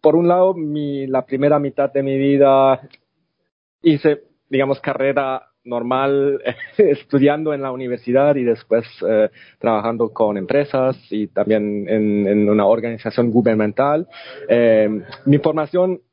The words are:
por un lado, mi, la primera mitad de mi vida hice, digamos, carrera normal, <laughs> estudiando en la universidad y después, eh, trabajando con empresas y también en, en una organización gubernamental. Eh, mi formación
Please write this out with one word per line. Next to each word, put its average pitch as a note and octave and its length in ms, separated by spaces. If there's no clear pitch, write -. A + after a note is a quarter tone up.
por D#3 120
un E3+ 140
lado, F#3 260
mi, D3 540
la C3 180
primera C#3+ 320
mitad C#3 340
de C#3 100
mi C3+ 140
vida C3+ 640
hice, D3+ 400
digamos, C3+ 300
carrera C3+ 720
normal, C3+ 760
<laughs> - 180
estudiando D3 760
en C#3 100
la C3 100
universidad B2+ 640
y B2+ 80
después, A2+ 400
eh, G#2+ 260
trabajando A2+ 540
con G#2 240
empresas C3 600
y G#2 160
también G#2 640
en, G#2 400
en G#2 200
una G#2 180
organización A2+ 680
gubernamental. A#2+ 760
Eh, A2 540
mi C#3+ 140
formación D#3+ 640